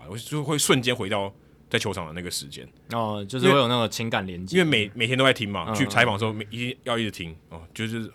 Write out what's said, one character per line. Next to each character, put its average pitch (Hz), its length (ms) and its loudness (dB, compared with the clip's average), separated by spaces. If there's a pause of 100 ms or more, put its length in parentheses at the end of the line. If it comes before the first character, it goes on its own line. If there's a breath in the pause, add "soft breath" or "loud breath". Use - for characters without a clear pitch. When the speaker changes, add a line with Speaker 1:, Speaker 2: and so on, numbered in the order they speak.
Speaker 1:
我 98 80 -10
就 147 280 -8
会 151 120 0
瞬 139 260 4
间 123 120 2
回 98 140 -4
到 98 240 -2 (360 soft breath)
在 117 100 0
球 107 140 -2
场 92 120 -6
的 78 80 -12
那 87 80 -8
个 87 80 -8
时 71 200 -8
间。 65 200 -16 (220)
Speaker 2:
哦， 107 380 -2
就 131 100 -6
是 127 80 4
会 135 60 8
有 135 160 6
那 123 100 2
个 113 100 2
情 113 220 -4
感 107 160 0
连 90 180 -8
接。 165 140 0
Speaker 1:
因 180 60 6
为， - 20 4
因 151 60 2
为 107 160 4
每， 104 80 -14
每 117 100 2
天 127 100 0
都 135 80 4
在 131 80 8
听 117 160 -4
嘛， 92 200 -4
Speaker 2:
嗯， 110 80 -2
Speaker 1:
去 123 100 2
采 117 180 4
访 113 100 4
的 98 40 -2
时 113 60 0
候， 110 80 0
每， 110 180 -8
一 113 60 -10
定 120 260 -6
要 120 160 -2
一 113 60 0
直 104 80 -2
听， 82 200 -10 (180)
哦， 82 120 -14 (100)
就 113 140 -4
是 113 280 -6